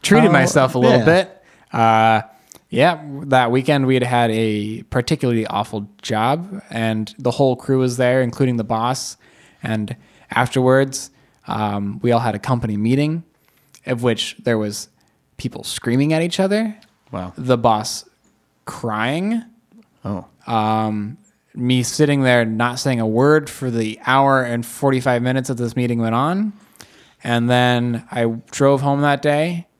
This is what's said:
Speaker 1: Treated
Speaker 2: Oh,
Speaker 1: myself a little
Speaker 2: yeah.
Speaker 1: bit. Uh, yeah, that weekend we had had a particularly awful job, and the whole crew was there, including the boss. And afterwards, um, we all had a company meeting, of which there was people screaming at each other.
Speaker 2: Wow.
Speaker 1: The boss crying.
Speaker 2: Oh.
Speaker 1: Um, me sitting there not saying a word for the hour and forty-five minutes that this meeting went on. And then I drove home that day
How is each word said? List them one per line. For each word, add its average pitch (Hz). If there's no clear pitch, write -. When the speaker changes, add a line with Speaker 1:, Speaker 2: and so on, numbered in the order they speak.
Speaker 1:
Treated 220
Speaker 2:
Oh, -
Speaker 1:
myself 131
a 127
little 123
Speaker 2:
yeah. 117
Speaker 1:
bit. 175
Uh, 113
yeah, 156
that 127
weekend 135
we 131
had 127
had 120
a 110
particularly 120
awful 101
job, 156
and 110
the 127
whole 131
crew 135
was 127
there, 127
including 123
the 113
boss. 120
And 110
afterwards, 131
um, 104
we 120
all 117
had 120
a 101
company 113
meeting, 147
of 120
which 117
there 117
was 107
people -
screaming 135
at 160
each 175
other. 208
Speaker 2:
Wow. 90
Speaker 1:
The 127
boss 113
crying. 147
Speaker 2:
Oh. 95
Speaker 1:
Um, 110
me 123
sitting 143
there 123
not 117
saying 127
a 110
word 143
for 127
the 113
hour 135
and 120
forty-five 131
minutes 127
that 135
this 120
meeting 120
went 113
on. 185
And 120
then 123
I 120
drove 139
home 143
that 143
day 160